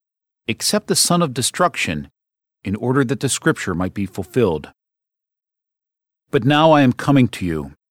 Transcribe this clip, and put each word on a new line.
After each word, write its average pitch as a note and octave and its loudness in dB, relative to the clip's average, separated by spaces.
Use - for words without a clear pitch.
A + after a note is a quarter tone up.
except - -4
the F#3+ 0
son F3 2
of D3+ -2
destruction, A#2 -2
in G2+ -6
order B2+ 0
that B2 -4
the C#3 -2
scripture - -2
might F2+ -4
be G2+ -4
fulfilled. F#2 -4
But A#2 0
now D3 4
I D3 6
am B2+ 4
coming C#3 2
to - -8
you. D2+ -6